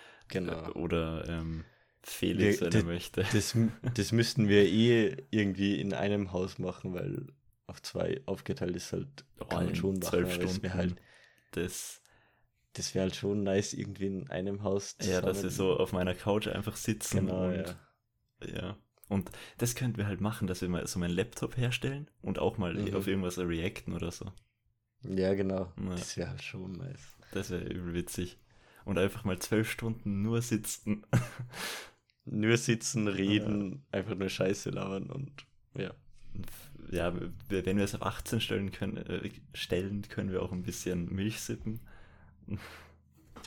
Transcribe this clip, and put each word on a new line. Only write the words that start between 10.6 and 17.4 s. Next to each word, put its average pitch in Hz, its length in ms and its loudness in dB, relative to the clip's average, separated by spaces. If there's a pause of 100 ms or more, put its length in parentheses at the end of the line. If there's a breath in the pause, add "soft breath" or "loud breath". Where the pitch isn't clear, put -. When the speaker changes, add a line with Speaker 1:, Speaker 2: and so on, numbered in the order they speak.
Speaker 1:
wär 92 80 0
Speaker 2:
Stunden. 90 40 -2
Speaker 1:
halt 90 280 0 (500 soft breath)
Speaker 2:
Das - 500 -4 (680 soft breath)
Speaker 1:
das - 240 -6
wär 95 60 4
halt 92 140 0
schon 101 280 0
nice, 98 300 2
irgendwie 98 340 -4
in 95 220 -4
einem 98 340 -4
Haus 101 380 -2
Speaker 2:
Ja, 92 180 2
dass 95 240 0
wir 90 60 -2
Speaker 1:
zusammen 92 200 2
Speaker 2:
so - 80 4
auf 92 140 2
meiner 90 220 2
Couch 104 340 0
einfach 101 280 -4
sitzen - 500 0
Speaker 1:
Genau, 92 200 0